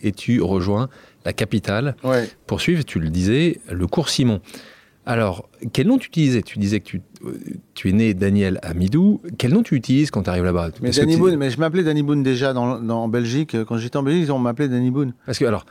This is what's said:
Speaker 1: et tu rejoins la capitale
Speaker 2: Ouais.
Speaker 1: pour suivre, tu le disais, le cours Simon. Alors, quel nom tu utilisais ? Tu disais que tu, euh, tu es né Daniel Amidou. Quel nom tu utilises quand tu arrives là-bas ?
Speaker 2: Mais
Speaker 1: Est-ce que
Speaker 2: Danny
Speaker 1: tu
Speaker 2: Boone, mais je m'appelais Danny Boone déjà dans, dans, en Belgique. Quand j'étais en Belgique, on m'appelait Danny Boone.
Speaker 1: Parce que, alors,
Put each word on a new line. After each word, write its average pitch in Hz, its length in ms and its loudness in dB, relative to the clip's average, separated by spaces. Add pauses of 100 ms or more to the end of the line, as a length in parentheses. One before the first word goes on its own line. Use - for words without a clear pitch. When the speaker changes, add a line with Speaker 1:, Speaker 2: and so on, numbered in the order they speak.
Speaker 1:
et 107 120 0
tu - 280 0
rejoins 98 480 0 (360)
la 90 80 -2
capitale 113 720 -2
Speaker 2:
Ouais. 127 260 0 (160)
Speaker 1:
pour - 140 -2
suivre, 165 240 0
tu - 160 -4
le 80 100 -2
disais, 107 580 2
le 87 200 -4
cours 156 200 -2
Simon. 113 320 2 (640)
Alors, 110 420 0 (240)
quel - 160 2
nom 262 100 4
tu - 80 -8
utilisais ? 131 360 2
Tu - 180 -8
disais 101 180 2
que 95 60 -8
tu, - 180 -10 (220)
euh, - 120 -10 (380)
tu - 140 -4
es 92 40 2
né 110 220 4
Daniel 98 480 2
Amidou. 101 580 2 (180)
Quel 127 160 2
nom 226 100 4
tu - 100 -2
utilises 135 380 2
quand 107 100 0
tu 92 80 -4
arrives 90 140 0
là-bas ? 87 260 0 (100)
Speaker 2:
Mais 123 100 -2
Speaker 1:
Est-ce 123 100 2
que 143 40 2
Speaker 2:
Danny 156 120 0
Speaker 1:
tu 165 40 2
Speaker 2:
Boone, 180 160 2
mais 139 140 -2
je 120 80 -6
m'appelais 165 240 0
Danny 151 220 0
Boone 143 180 0
déjà 135 300 0
dans, 123 260 -2
dans, 113 240 -4
en 117 60 -4
Belgique. 120 560 -2
Quand 117 120 -4
j'étais 120 200 -6
en 143 80 -2
Belgique, 151 260 0
on 139 80 0
m'appelait 123 300 -2
Danny 127 240 0
Boone. 131 220 -2 (120)
Speaker 1:
Parce 127 140 -4
que, 135 60 2
alors, 107 240 -2